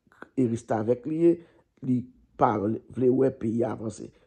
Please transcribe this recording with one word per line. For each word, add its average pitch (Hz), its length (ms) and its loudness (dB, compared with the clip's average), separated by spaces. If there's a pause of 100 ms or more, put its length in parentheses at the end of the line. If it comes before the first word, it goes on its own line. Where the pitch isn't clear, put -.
(380)
e 127 100 4
reste 113 240 -4
avèk 113 380 0
li, 165 240 4 (500)
li 127 140 0 (420)
pa 123 220 4
vle 123 500 0
wè 131 240 2
peyi 113 320 -2
avanse. 104 400 -8 (180)